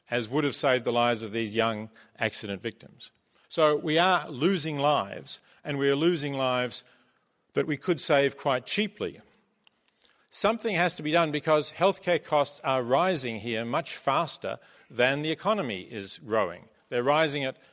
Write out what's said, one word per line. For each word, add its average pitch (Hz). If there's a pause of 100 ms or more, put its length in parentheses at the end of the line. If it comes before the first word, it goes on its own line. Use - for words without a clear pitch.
(100)
as 117
would 143
have 139
saved 127
the 120
lives 120
of 107
these 110
young 110 (280)
accident 101
victims. - (360)
So 151
we 156
are 175
losing 156
lives, 139 (260)
and 147
we 139
are 139
losing 151
lives 127 (720)
that 147
we 147
could 170
save 139
quite 131
cheaply. 196 (1080)
Something 220
has 175
to 160
be 151
done 165
because 151
healthcare 180
costs -
are 131
rising 131
here 110
much 139
faster 139 (320)
than 131
the 156
economy 156
is 98
growing. 104 (260)
They're 123
rising 147
at 131 (160)